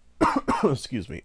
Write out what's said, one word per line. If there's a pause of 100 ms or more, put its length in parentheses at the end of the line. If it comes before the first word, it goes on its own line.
(200)
<coughs>
Excuse
me.